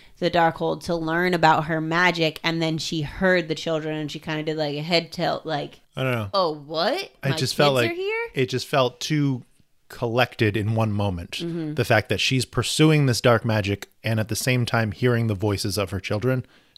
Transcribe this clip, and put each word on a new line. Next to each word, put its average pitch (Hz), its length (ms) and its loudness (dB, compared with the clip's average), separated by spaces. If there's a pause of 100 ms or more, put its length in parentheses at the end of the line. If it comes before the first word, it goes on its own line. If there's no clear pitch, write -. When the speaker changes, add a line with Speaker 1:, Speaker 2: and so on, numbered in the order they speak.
(200)
Speaker 1:
the 175 120 0
Darkhold 165 520 0
to 175 120 -4
learn 170 380 0
about 160 320 6
her 160 160 -2
magic, 165 600 2
and 165 180 0
then 160 160 0
she 156 240 -4
heard 180 460 0
the 156 80 -2
children, 156 420 -4
and 151 140 -6
she 160 80 -10
kinda 156 240 -6
did, 156 140 -4
like, 147 180 -4
a 147 60 -6
head 165 300 -2
tilt, 160 340 -2
like, 147 360 -6 (160)
Speaker 2:
I 135 60 -2
don't 127 100 0
know. 107 200 -4
Speaker 1:
"Oh, 180 220 2
what? 165 560 -2 (100)
Speaker 2:
I 139 80 -2
Speaker 1:
My 151 60 0
Speaker 2:
just 147 200 -2
felt 143 220 4
Speaker 1:
kids 117 120 2
Speaker 2:
like - 20 -4
Speaker 1:
are 349 100 -6
here?" 453 320 -4
Speaker 2:
it 131 160 0
just - 180 -4
felt 131 340 2
too 143 420 0 (460)
collected 117 680 0
in 110 200 0
one 110 160 0
moment. 101 400 -2
Speaker 1:
Mm-hmm. 165 420 -6
Speaker 2:
The 127 120 0
fact 110 240 2
that 101 100 -2
she's 127 260 0
pursuing 151 600 2
this 120 160 2
dark 120 220 4
magic 104 460 -2 (140)
and 113 160 0
at 107 100 -2
the 120 60 -2
same 127 300 0
time 113 260 0
hearing 117 360 2
the 107 60 0
voices 101 440 -2
of 98 120 -2
her 98 100 -4
children 120 460 -2 (320)